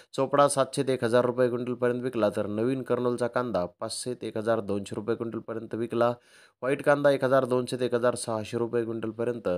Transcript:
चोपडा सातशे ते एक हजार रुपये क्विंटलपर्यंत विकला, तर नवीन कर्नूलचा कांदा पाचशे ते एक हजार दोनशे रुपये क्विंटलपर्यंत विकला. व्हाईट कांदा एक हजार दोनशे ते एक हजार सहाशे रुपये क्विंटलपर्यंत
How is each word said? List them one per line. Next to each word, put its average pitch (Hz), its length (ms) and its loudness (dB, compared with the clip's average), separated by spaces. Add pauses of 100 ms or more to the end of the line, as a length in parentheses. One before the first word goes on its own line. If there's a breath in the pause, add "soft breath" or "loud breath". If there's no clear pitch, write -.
(140)
चोपडा 139 360 4
सातशे 135 340 0
ते 131 100 0
एक 123 100 -2
हजार 120 220 4
रुपये 123 240 2
क्विंटलपर्यंत 123 540 -2
विकला, 117 260 0
तर 104 200 -2
नवीन 120 340 0
कर्नूलचा 123 460 0
कांदा 113 360 -2 (140)
पाचशे 113 340 -8
ते 117 140 -8
एक 110 100 -8
हजार 113 240 0
दोनशे 101 340 -4
रुपये 113 200 -4
क्विंटलपर्यंत 113 600 -8
विकला. 117 340 0 (540 soft breath)
व्हाईट 143 200 -2
कांदा 143 280 6
एक 135 120 2
हजार 131 240 4
दोनशे 123 320 0
ते 127 60 0
एक 120 100 0
हजार 120 220 2
सहाशे 110 400 -4
रुपये 117 260 0
क्विंटलपर्यंत 113 760 -4